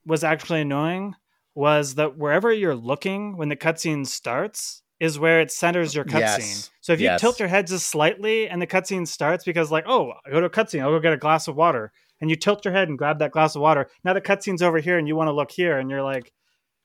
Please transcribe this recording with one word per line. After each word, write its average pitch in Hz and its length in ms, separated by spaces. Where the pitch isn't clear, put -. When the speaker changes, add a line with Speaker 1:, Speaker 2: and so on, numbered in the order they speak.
Speaker 1:
was 156 180
actually 156 380
annoying 160 520
was 147 400
that 151 220
wherever 160 360
you're 196 200
looking 190 640
when 151 140
the 147 80
cutscene 160 500
starts - 720
is 160 180
where 165 220
it 151 100
centers 170 420
your 143 120
cutscene. 147 160
Speaker 2:
Yes. 104 580
Speaker 1:
So - 140
if 165 80
you 233 60
Speaker 2:
Yes. 180 120
Speaker 1:
tilt 240 180
your 202 120
head 190 180
just 175 200
slightly 202 600
and 175 140
the 175 60
cutscene 190 380
starts 160 380
because, 160 300
like, 160 140
"Oh, 190 260
I 139 40
go 143 100
to 175 60
a 180 40
cutscene, 180 320
I'll 139 100
go 160 100
get 165 100
a 147 60
glass 151 320
of 139 80
water." 143 340
And 156 80
you 160 80
tilt 202 260
your 185 100
head 190 140
and 143 100
grab 147 220
that 151 120
glass 156 260
of 143 40
water. 147 280
Now 185 80
the 190 80
cutscene's 196 400
over 165 180
here 175 180
and 151 120
you 156 80
wanna 156 160
look 143 180
here 170 260
and 131 120
you're, 139 120
like, 135 300